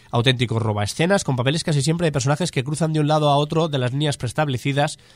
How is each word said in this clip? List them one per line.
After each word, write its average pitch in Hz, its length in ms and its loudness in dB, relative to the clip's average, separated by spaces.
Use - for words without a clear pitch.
Auténticos 120 480 2
robaescenas, 110 640 0
con 135 100 0
papeles 143 300 0
casi 147 180 0
siempre 165 240 0
de 147 60 2
personajes 147 400 0
que 131 100 -2
cruzan 156 300 -2
de 156 80 0
un 147 80 2
lado 151 220 4
a 143 60 4
otro 156 320 0
de 143 100 -2
las 123 120 0
líneas 143 260 0
preestablecidas 143 840 -2